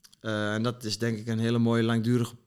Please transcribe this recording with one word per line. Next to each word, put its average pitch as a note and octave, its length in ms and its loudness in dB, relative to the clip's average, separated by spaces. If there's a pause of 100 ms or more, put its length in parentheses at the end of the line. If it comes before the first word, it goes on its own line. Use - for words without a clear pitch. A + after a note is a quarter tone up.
(200)
Eh, G#2+ 340 -2
en A2 100 0
dat A#2+ 200 -4
is G#2+ 140 -4
denk A#2 200 -2
ik G#2+ 100 -10
een A2+ 120 -2
hele A#2 180 2
mooie A#2 260 4
langdurige A#2 520 0 (120)